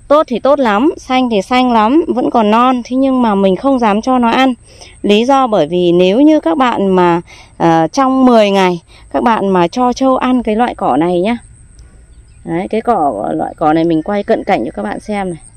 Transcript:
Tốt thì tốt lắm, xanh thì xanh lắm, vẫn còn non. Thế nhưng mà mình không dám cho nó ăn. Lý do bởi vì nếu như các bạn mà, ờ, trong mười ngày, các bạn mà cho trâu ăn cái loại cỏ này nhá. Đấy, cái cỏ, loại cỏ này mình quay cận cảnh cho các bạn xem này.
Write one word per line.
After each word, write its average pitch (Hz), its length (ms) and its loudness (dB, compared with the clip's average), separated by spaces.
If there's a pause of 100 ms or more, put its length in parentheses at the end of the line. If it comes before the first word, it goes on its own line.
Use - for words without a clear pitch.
Tốt 302 200 2
thì 226 120 -4
tốt 285 200 2
lắm, 240 380 0
xanh 254 320 -2
thì 208 120 0
xanh 254 300 0
lắm, 233 360 2
vẫn 233 220 -2
còn 220 220 0
non. 247 340 2
Thế 254 120 -6
nhưng 262 240 0
mà 220 140 0
mình 196 200 2
không 262 240 -2
dám 220 220 0
cho 254 180 0
nó 233 100 0
ăn. 262 240 0 (480)
Lý 208 240 2
do 269 220 2
bởi 190 200 0
vì 175 240 0
nếu 185 300 2
như 302 180 4
các 330 180 -2
bạn 247 300 0
mà, 180 340 2 (360)
ờ, 165 300 2
trong 262 380 0
mười 220 260 4
ngày, 185 300 0 (320)
các 269 100 -2
bạn 226 260 0
mà 180 180 2
cho 247 260 -2
trâu 262 240 0
ăn 254 260 -2
cái 214 120 -2
loại 233 200 -2
cỏ 143 220 -2
này 175 240 0
nhá. 226 160 -2 (1080)
Đấy, 170 240 -6
cái 220 120 -4
cỏ, 147 520 -2
loại 156 240 -6
cỏ 156 160 0
này 165 100 0
mình 165 200 0
quay 202 200 -4
cận - 200 -2
cảnh 156 220 -2
cho 156 100 -10
các 202 80 -8
bạn 208 160 -8
xem 202 300 -6
này. 165 100 -10 (180)